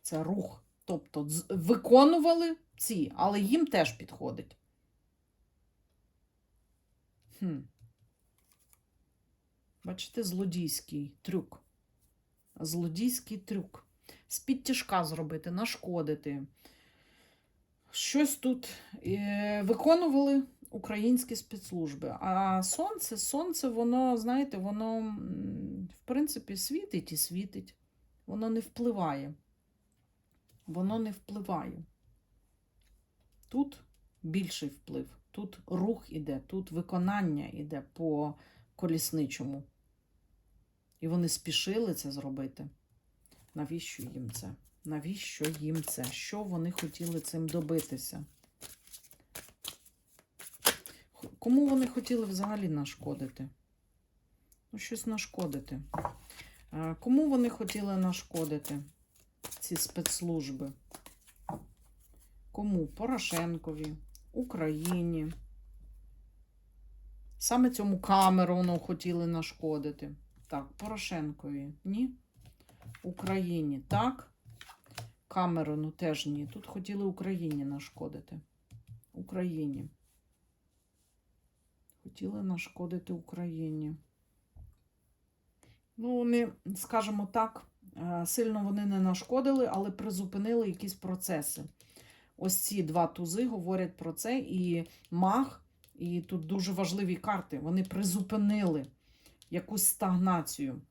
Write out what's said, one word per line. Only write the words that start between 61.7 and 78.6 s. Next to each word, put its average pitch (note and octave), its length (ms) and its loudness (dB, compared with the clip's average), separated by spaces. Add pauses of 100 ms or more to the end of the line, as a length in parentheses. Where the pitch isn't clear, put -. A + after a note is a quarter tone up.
Кому? G3 360 2
Порошенкові, E3 1080 -2 (360)
Україні. E3 1000 0 (2000)
Саме B3 320 6
цьому G3+ 300 2
Камерону F3+ 800 8
хотіли E3+ 480 -2
нашкодити. D3+ 880 -4 (320)
Так, C#3 200 -6 (100)
Порошенкові. D3+ 960 -6 (100)
Ні. A3 260 0 (920)
Україні. F3 840 -2
Так. A#3+ 440 0 (1000)
Камерону D#3 580 0
теж D#3 340 -2
ні. D3 280 -2
Тут - 140 -14
хотіли G3+ 380 -4
Україні F3 600 -2
нашкодити. D3+ 720 -8 (760)